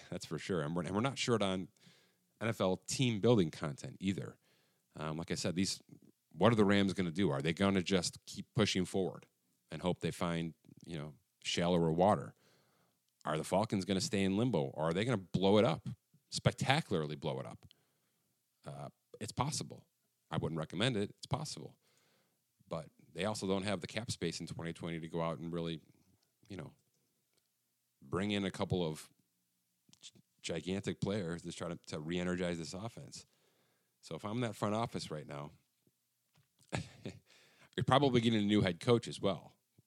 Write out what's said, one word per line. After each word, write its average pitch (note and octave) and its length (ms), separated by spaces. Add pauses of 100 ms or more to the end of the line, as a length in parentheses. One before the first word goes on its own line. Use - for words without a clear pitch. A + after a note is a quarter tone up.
<laughs> - 60
that's E2+ 160
for D#2 140
sure. F2 220
And D2+ 140
we're, F2 80
and F2+ 120
we're G#2+ 60
not C3 160
short A#2 240
on F#2+ 260 (720)
N G#2+ 60
F A2+ 140
L F#2 260
team A#2+ 320
building G2+ 320
content C#2 480
either. - 360 (600)
Um, D#2 200
like E2+ 140
I E2+ 40
said, F2+ 200
these, F#2 240 (580)
what G2+ 140
are A#2 40
the G#2+ 100
Rams G2 280
gonna F2 180
do? F2 180
Are C#2 120
they D#2+ 120
gonna G2 300
just F2+ 420
keep - 200 (100)
pushing G2 300
forward F#2 400 (460)
and D#2 100
hope F2 180
they E2 120
find, E2+ 420 (320)
you E2 120
know, D2+ 160 (300)
shallower F2 480
water? F2 420 (920)
Are D#2 120
the D#2 60
Falcons F#2+ 420
gonna F#2+ 160
stay G2 220
in F#2+ 140
limbo? G#2 360
Or D#2 160
are E2+ 40
they G2+ 120
gonna B2 120
blow G2 400
it G2+ 80
up, D#2+ 240 (420)
spectacularly F#2+ 840
blow C#2 240
it A#1+ 60
up? A1+ 140 (1080)
Uh, C#2+ 220 (320)
it's - 120
possible. G2+ 520 (480)
I D#2+ 60
wouldn't D#2+ 200
recommend G2+ 400
it. G2+ 200
It's - 100
possible. - 480 (920)
But D#2 180 (260)
they E2+ 120
also G#2 220
don't F#2+ 160
have G2 180
the - 60
cap - 240
space - 280
in E2 80
twenty E2 260
twenty E2 260
to D#2+ 80
go E2 140
out E2 180
and E2 140
really, E2 260 (720)
you G2+ 80
know, D2 140 (1300)
bring F2+ 300
in G2+ 140
a F2+ 60
couple F2 340
of D#2 220 (920)
gi-, - 100 (300)
gigantic F2+ 580
players F2+ 440
to E2+ 80
try F2 180
to, E2+ 80 (100)
to E2 120
re-energize F2 580
this D#2+ 160
offense. F2 520 (760)
So - 140
if - 100
I'm A2+ 160
that A2+ 140
front G#2 200
office A2+ 340
right D2+ 180
now, D2 240 (1200)
<laughs> - 80 (220)
you're - 840
probably C3 360
getting A2+ 180
a G#2 60
new G#2 160
head F#2 180
coach A#2+ 280
as - 140
well. G2 320 (320)